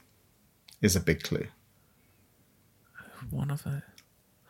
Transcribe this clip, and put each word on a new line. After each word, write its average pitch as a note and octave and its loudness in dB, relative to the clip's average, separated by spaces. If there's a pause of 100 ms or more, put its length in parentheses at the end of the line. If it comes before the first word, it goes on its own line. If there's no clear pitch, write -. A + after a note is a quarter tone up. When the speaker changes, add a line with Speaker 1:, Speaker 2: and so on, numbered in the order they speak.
(800)
Speaker 1:
is F2+ 6
a - 4
big D#2+ 2
clue. - -4 (1800)
Speaker 2:
One C#3+ -2
of C#3+ -4
it. C#3 -4 (680)